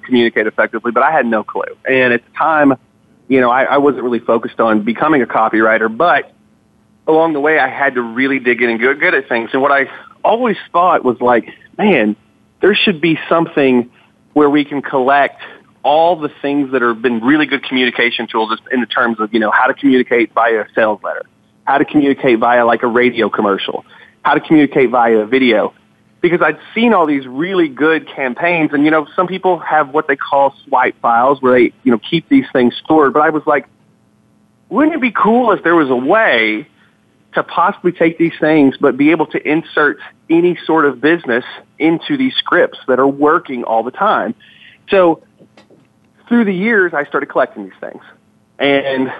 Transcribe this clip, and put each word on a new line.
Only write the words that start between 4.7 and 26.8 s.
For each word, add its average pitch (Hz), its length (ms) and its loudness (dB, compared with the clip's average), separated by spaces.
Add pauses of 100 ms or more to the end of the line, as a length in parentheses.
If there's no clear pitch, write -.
becoming 135 400 0
a 113 40 -2
copywriter, 110 680 0
but 151 380 0 (760)
along 160 280 2
the 139 60 -4
way, 156 180 2
I 131 100 2
had 131 260 -2
to 123 80 -2
really 131 360 -4
dig 120 240 0
in 120 80 2
and 113 100 -2
get 135 180 0
good 170 160 0
at 135 140 -4
things. 113 240 -4
And 135 100 0
what 139 100 2
I 139 160 0 (360)
always 226 320 0 (160)
thought 175 320 0
was 120 160 -2
like, 123 280 0 (300)
"Man, 127 380 2 (440)
there 185 140 2
should 180 260 -2
be 160 180 0 (100)
something 139 600 0 (420)
where 147 180 4
we 147 140 2
can 143 180 -6
collect 139 580 0 (420)
all 165 340 2
the 147 140 -6 (120)
things 143 300 -2
that 131 100 2
have 117 200 0
been 120 180 0
really 147 260 2
good 127 160 -4
communication 120 640 -2
tools 110 320 -4 (140)
in 127 80 0
the 113 60 -2
terms 117 340 -2
of, 107 140 -4
you 113 60 0
know, 107 100 0
how 127 160 0
to 131 80 0
communicate 123 580 0
via 113 300 0
a 101 120 -8
sales 110 280 0
letter, 82 200 -8 (420)
how 135 140 0
to 147 60 0
communicate 139 540 2
via, 120 260 2
like, 117 180 2
a 127 40 -2
radio 120 420 0
commercial, - 560 -4 (380)
how 147 120 0
to 156 60 0
communicate 143 500 2
via 117 340 2
video." 110 480 0 (500)
Because 170 180 0
I'd 156 180 0 (160)
seen 226 200 2